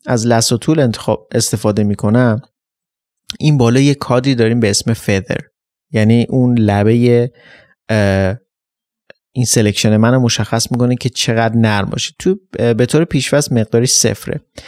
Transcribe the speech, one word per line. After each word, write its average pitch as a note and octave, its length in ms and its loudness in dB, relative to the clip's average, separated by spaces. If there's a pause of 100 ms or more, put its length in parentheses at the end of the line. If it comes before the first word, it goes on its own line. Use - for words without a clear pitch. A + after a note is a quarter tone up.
از A#2 200 -2
لاسو A#2 300 2
تول D#3 240 0
انتخاب، A2 520 -2
استفاده G#2+ 520 -2
می‌کنم، A2 560 0 (960)
این D3+ 200 2
بالا A#2+ 220 4
یه C#3 140 2
کادری C3 400 -2
داریم A#2 260 0
به G#2+ 100 2
اسم A2+ 220 -2
فدر، - 460 -4 (520)
یعنی A2 380 2
اون B2 300 0
لبه، A#2 720 2 (580)
اه، G2 480 0 (960)
این A#2+ 120 -2
سلکشن G#2+ 520 2
منو A#2+ 240 2
مشخص A2+ 520 -2
می‌کنه B2 240 -2
که B2+ 120 -4
چقدر A2+ 480 -2
نرم G#2+ 340 2
باشه. - 280 -8
تو، F#3 180 -2 (220)
اه، A#2 160 2
به A#2+ 120 0
طور D#3 180 0
پیش‌فرض C#3+ 480 -2
مقداری A#2 340 0
صفره. - 540 -2 (280)